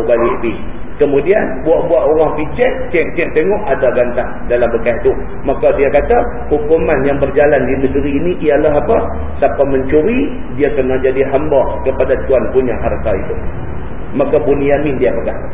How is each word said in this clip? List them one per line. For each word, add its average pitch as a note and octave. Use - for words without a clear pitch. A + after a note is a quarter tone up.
balik A#2+
pergi. A2
Kemudian C#3+
buat-buat D#3
orang D3+
pergi -
cek, -
cek, D#3
cek, D#3+
tengok F#3
ada B2+
gantang A#2+
dalam A#2+
bekas A2+
tu. C3
Maka C3+
dia C#3+
kata, -
hukuman D3+
yang C#3
berjalan C#3
di C3
negeri C3+
ini F3
ialah D3
apa? -
Siapa -
mencuri, D3+
dia C3+
kena C3
jadi C3
hamba C#3
kepada C3
tuan C3
punya B2
harta A2
itu. F#2
Maka C#3+
Bunyamin C#3
dia A#2+
pegang. -